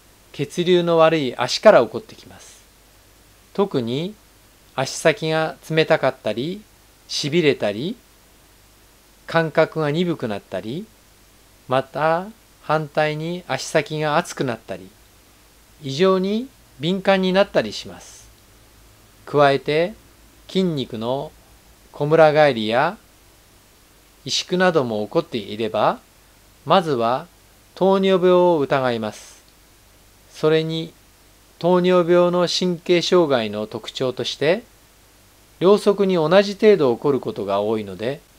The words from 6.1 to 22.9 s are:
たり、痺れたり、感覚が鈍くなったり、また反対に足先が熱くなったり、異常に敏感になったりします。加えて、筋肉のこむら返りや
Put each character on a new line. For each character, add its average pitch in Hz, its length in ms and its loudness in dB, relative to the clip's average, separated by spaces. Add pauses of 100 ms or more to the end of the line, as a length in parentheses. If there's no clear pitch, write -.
た 110 80 -4
り、 156 300 -8 (480)
痺 156 340 -2
れ 143 120 4
た 107 160 -4
り、 139 260 -6 (1300)
感 160 240 0
覚 160 300 0
が 147 100 -2
鈍 170 240 -2
く 127 140 -6
な 101 100 -6
っ - 20 -16
た - 200 -10
り、 139 240 -10 (840)
ま 131 160 0
た 165 440 -4 (340)
反 156 260 -2
対 151 300 -2
に 170 300 -8
足 131 180 -6
先 151 340 -2
が 151 180 -2
熱 175 160 -2
く 156 120 -6
な 120 100 -4
っ - 100 -12
た 95 120 -12
り、 95 120 -20 (960)
異 139 80 -8
常 185 280 2
に 214 280 -4 (320)
敏 185 220 -4
感 190 200 2
に 185 120 0
な 196 100 4
っ 202 80 -10
た 156 100 2
り 107 120 -4
し - 160 -14
ま 90 100 -18
す。 - 300 -20 (960)
加 143 260 2
え 139 80 0
て、 160 340 -2 (540)
筋 190 160 -2
肉 143 340 -4
の 131 340 -6 (600)
こ - 140 -4
む 151 100 2
ら 156 160 6
返 147 220 4
り 110 140 -4
や 143 300 -2 (1300)